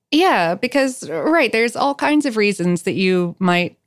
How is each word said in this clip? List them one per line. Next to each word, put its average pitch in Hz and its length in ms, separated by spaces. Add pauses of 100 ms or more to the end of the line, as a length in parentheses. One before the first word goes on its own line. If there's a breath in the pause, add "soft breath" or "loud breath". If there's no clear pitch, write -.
(100)
Yeah, 233 460
because, 254 520
right, 285 440
there's 233 240
all 277 180
kinds 294 320
of 226 100
reasons 185 460
that 180 120
you 180 440
might 175 480